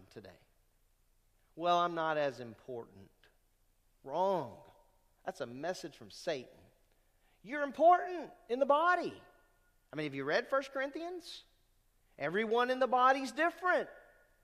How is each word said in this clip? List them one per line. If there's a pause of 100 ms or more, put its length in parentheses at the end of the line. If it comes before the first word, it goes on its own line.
(120)
today. (1300)
"Well,
I'm
not
as
important." (920)
Wrong. (720)
That's
a
message
from
Satan. (840)
You're
important (180)
in
the
body. (720)
I
mean,
have
you
read
First
Corinthians? (760)
Everyone
in
the
body's
different. (560)